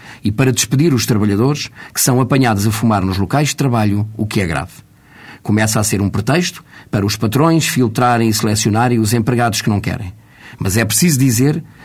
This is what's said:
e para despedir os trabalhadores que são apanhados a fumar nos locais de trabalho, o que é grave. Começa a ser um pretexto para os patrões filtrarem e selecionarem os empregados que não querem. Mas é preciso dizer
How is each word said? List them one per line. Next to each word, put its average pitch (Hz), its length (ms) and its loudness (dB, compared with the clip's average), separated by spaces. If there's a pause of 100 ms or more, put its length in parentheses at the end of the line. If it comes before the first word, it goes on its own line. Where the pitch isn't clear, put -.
(240)
e 107 80 0
para 131 180 2
despedir 139 440 2
os 113 100 0
trabalhadores 110 640 0 (240)
que - 80 -6
são 127 180 2
apanhados 120 480 2
a 113 40 2
fumar 107 340 0
nos 95 140 -2
locais 139 300 0
de - 80 -4
trabalho, 107 600 0
o 107 80 -4
que 107 160 -2
é 95 60 -2
grave. 76 260 -6 (720)
Começa 107 360 0
a 107 60 0
ser 101 160 -2
um 101 80 0
pretexto 131 560 -2 (260)
para 101 140 0
os 101 100 -2
patrões 143 540 2
filtrarem 120 580 2
e 110 60 0
selecionarem 110 640 0
os 110 140 0
empregados 120 480 0
que - 80 -2
não 104 120 0
querem. - 340 -6 (440)
Mas 98 200 -2
é 113 60 2
preciso 143 340 2
dizer 135 440 2 (220)